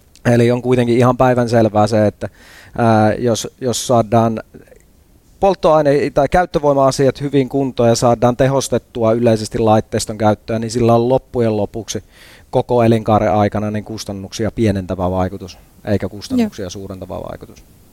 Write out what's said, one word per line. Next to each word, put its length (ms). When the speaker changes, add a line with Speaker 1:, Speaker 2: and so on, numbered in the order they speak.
Speaker 1:
Eli 260
on 120
kuitenkin 360
ihan 180
päivänselvää 680
se, 200
että, 220
ää, 360
jos, 340
jos 260
saadaan 560
polttoaine- 760
tai 140
käyttövoima-asiat 920
hyvin 280
kuntoon 400
ja 60
saadaan 420
tehostettua 760
yleisesti 460
laitteiston 600
käyttöä, 400
niin 120
sillä 240
on 140
loppujen 480
lopuksi 480
koko 320
elinkaaren 500
aikana 380
niin 140
kustannuksia 680
pienentävä 600
vaikutus, 480
eikä 240
kustannuksia 540
Speaker 2:
Joo. 80
Speaker 1:
suurentava 520
vaikutus. 420